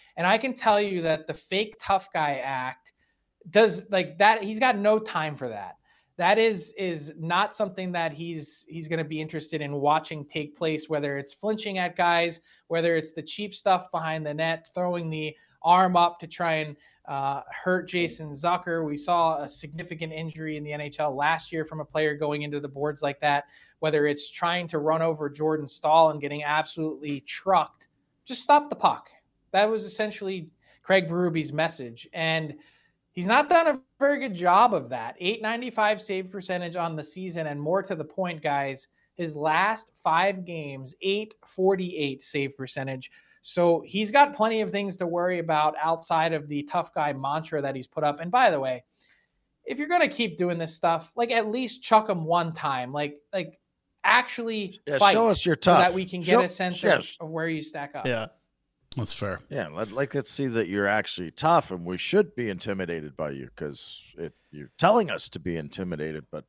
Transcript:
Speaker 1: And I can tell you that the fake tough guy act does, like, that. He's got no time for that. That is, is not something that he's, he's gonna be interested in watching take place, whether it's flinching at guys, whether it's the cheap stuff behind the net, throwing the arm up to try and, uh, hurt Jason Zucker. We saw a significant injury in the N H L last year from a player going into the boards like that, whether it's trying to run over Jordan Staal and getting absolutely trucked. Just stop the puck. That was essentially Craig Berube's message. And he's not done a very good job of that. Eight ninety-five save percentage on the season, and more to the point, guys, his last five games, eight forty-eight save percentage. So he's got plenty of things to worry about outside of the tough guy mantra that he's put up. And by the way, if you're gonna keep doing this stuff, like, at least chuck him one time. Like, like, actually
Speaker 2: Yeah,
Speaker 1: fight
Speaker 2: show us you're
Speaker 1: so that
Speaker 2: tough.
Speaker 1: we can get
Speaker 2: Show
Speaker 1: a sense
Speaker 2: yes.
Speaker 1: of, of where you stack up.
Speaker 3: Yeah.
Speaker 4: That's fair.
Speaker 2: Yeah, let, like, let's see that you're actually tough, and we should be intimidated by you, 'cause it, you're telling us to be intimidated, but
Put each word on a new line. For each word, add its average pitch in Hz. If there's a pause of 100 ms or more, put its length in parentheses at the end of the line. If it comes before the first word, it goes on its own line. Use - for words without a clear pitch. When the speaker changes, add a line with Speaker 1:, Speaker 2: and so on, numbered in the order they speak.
(160)
Speaker 1:
And 165
I 202
can 254
tell 208
you 190
that 156
the 151
fake 208
tough 190
guy 151 (100)
act 131 (580)
does, 208
like, 185
that. 208
He's 214
got 254
no 214
time 156
for 139
that. 101 (380)
That 185
is, 220
is 160
not 175
something 185
that 165
he's, 160
he's 160
gonna 160
be 151
interested 156
in 143
watching 147
take 147
place, 156
whether 143
it's 143
flinching 208
at 180
guys, 170 (300)
whether 165
it's 156
the 151
cheap 202
stuff 185
behind 160
the 147
net, 160
throwing 175
the 156 (280)
arm 180
up 170
to 170
try 170
and, 151 (320)
uh, 139
hurt 185
Jason 165
Zucker. 165
We 147
saw 160
a 147
significant 160
injury 156
in 147
the 147
N 147
H 147
L 151
last 151
year 160
from 156
a 147
player 156
going 147
into 147
the 147
boards 147
like 143
that, 143 (340)
whether 151
it's 147
trying 175
to 165
run 156
over 156
Jordan 151
Staal 160
and 147
getting 147
absolutely 151
trucked. - (360)
Just -
stop 294
the -
puck. - (400)
That 208
was 220
essentially 196 (360)
Craig 185
Berube's 165
message. 147
And 160 (580)
he's 180
not 269
done 330
a 262 (200)
very 277
good 254
job 180
of 135
that. 120
Eight 202
ninety-five 220
save 190
percentage 180
on 170
the 151
season, 170
and 143
more 170
to 190
the 156
point, 170
guys, 139 (260)
his 160
last 170
five 185
games, 143
eight 208 (120)
forty-eight 180
save 139
percentage. 135 (360)
So 170
he's 208
got 285
plenty 220
of 196
things 202
to 180
worry 175
about 156
outside 165
of 147
the 147
tough 156
guy 147
mantra 147
that 139
he's 127
put -
up. 147
And 170
by 240
the 156
way, 131 (840)
if 254
you're 294
gonna 339
keep 214
doing 175
this 165
stuff, 165
like, 240
at 226
least 247
chuck 214
him 180
one 165
time. 131
Like, 147 (160)
like, 180 (420)
actually 220
Speaker 2:
Yeah, 143
Speaker 1:
fight 196
Speaker 2:
show 226
us 196
you're 165
Speaker 1:
so 185
that 170
Speaker 2:
tough. 175
Speaker 1:
we 190
can 180
get 165
Speaker 2:
Show 233
Speaker 1:
a 180
sense 180
Speaker 2:
yes. -
Speaker 1:
of, 170
of 156
where 165
you 160
stack 147
up. 135
Speaker 3:
Yeah. 113 (680)
Speaker 4:
That's 113
fair. 98 (100)
Speaker 2:
Yeah, 131
let, 95
like, 131
let's 139
see 139
that 113
you're 101
actually 98
tough, 160
and 87
we 90
should -
be 120
intimidated 85
by 76
you, 67
'cause - (160)
it, 80 (200)
you're 73
telling 196
us 85
to -
be 85
intimidated, 78
but 73